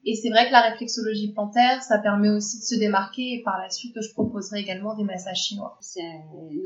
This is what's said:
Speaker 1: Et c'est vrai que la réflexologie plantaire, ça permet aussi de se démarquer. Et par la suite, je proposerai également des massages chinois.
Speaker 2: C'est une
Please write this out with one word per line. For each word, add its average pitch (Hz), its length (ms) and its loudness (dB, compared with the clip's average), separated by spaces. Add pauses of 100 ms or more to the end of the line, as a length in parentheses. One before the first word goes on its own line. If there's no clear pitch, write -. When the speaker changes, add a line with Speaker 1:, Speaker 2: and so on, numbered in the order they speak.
Speaker 1:
Et - 100 0
c'est 220 140 -2
vrai 226 180 8
que 269 60 0
la 240 80 12
réflexologie 220 720 -2
plantaire, 240 500 2
ça 208 160 2
permet 208 300 4
aussi 208 300 0
de - 60 -14
se 247 140 -4
démarquer. 208 600 0
Et - 40 -10
par 190 160 -2
la 190 120 -8
suite, - 280 -10
je 214 140 -6
proposerai 202 480 -4
également 196 340 -6
des 214 100 -4
massages 185 400 -4
chinois. 202 360 -8
Speaker 2:
C'est - 220 -10
une 165 640 -10